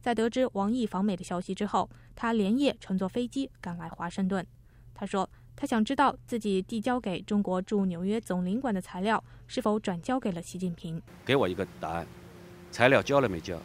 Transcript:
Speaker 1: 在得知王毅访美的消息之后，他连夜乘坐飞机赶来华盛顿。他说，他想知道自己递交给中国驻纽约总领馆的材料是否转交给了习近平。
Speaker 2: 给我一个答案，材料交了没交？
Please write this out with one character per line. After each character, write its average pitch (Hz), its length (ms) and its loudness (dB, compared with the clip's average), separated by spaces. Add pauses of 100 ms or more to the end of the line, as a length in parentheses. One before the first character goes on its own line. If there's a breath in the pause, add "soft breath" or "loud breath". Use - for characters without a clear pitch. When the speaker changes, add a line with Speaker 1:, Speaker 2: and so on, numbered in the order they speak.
Speaker 1:
在 240 120 0
得 220 160 2
知 254 220 2
王 196 180 0
毅 240 160 0
访 190 180 -2
美 202 120 2
的 180 80 -8
消 180 160 -4
息 185 160 -6
之 208 100 -2
后， 190 240 0 (240 soft breath)
他 233 200 -2
连 220 260 4
夜 285 220 4
乘 190 160 -2
坐 185 100 0
飞 247 180 -2
机 269 240 -4 (120)
赶 170 160 -8
来 165 100 -8
华 170 220 -6
盛 190 180 0
顿。 185 180 0 (480 soft breath)
他 - 120 -8
说， 190 220 0 (280 soft breath)
他 - 100 -6
想 226 180 4
知 269 120 0
道 277 180 6 (140)
自 240 100 -2
己 202 240 0
递 214 200 -4
交 247 180 0
给 190 220 -4
中 208 200 2
国 185 200 0
驻 196 240 2
纽 175 180 -2
约 208 160 0
总 180 260 -2
领 196 140 0
馆 254 160 0
的 185 60 -2
材 - 180 -10
料 208 240 0 (240 soft breath)
是 - 140 -4
否 220 180 2
转 180 220 -2
交 254 180 0
给 214 140 -2
了 170 80 -6
习 - 180 -12
近 180 140 -2
平。 165 280 -8 (220)
Speaker 2:
给 135 140 4
我 110 100 6
一 90 80 0
个 92 100 -2 (140)
答 82 120 -4
案， 85 140 -4 (640)
材 123 200 4
料 127 120 8
交 139 200 4
了 120 80 4
没 87 100 -2
交？ 85 260 -6